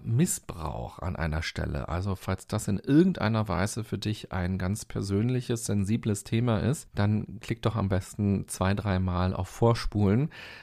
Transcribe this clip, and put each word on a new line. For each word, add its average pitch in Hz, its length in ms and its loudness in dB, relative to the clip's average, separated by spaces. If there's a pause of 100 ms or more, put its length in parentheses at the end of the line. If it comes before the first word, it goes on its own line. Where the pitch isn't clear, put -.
Missbrauch 92 960 -2
an 90 160 -4
einer 78 280 -2
Stelle. 71 460 -4
Also 92 280 -2
falls - 320 -6
das - 180 -2
in 98 140 0
irgendeiner 139 680 4
Weise 98 380 0
für - 120 -6
dich - 360 -6
ein 92 260 -2
ganz 95 260 -2
persönliches, 117 840 0
sensibles 104 580 0
Thema 113 340 2
ist, - 380 0
dann 104 420 2
klick - 240 -6
doch 117 140 0
am 98 120 0
besten 95 600 0
zwei, 95 260 0
dreimal 92 600 0
auf 95 120 -2
Vorspulen 113 840 4 (320)